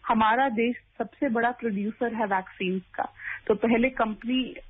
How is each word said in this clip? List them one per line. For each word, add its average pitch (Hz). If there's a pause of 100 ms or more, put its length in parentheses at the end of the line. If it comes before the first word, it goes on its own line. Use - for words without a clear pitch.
हमारा 233
देश 233 (220)
सबसे 254
बड़ा 233
producer 226
है 226
वैक्सीन 190
का। - (340)
तो 214
पहले 240
company 233 (140)